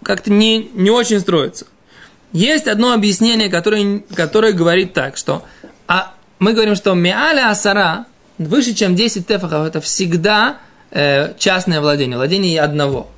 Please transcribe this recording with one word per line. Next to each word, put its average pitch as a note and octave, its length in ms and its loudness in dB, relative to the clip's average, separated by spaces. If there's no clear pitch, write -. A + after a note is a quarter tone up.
как-то G3+ 260 -4
не, A3 420 2
не G3 160 2
очень A3+ 300 2
строится. E3+ 480 -2
Есть C4+ 360 0
одно A#3 240 2
объяснение, A3 580 2
которое, G3+ 520 0
которое G#3+ 380 0
говорит F3 400 2
так, C#3 240 -4
что, - 280 -6
а, - 260 -4
мы G#3 140 2
говорим, G#3+ 240 2
что G3 180 0
меаля A3+ 560 0
асара, G3 560 -2
выше, A#3+ 340 0
чем F#3 220 0
десять G#3 320 0
тефахов, D#3+ 400 -2
это D#3+ 140 -6
всегда, G3+ 760 0
э, C#3+ 460 0
частное F#3 420 0
владение, C#3 360 0
владение E3 440 0
одного. D3 580 -2